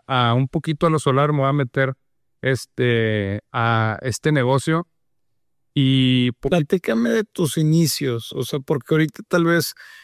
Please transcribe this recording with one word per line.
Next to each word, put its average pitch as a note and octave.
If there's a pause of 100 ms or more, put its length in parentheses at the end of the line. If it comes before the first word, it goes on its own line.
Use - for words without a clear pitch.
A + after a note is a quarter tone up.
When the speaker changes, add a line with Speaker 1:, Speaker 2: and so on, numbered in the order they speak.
Speaker 1:
a B2
un C3
poquito D#3+
a -
lo D#3
solar, C#3
me D3
voy C3+
a C#3
meter, C3+ (460)
este, A2+ (100)
a A2+
este C3
negocio". C#3+ (880)
Y C3
po- -
Speaker 2:
Platícame G3+
de A3+
tus E3+
inicios, D3+
o C3+
sea, C#3+
porque D3
ahorita D#3
tal E3+
vez E3+ (280)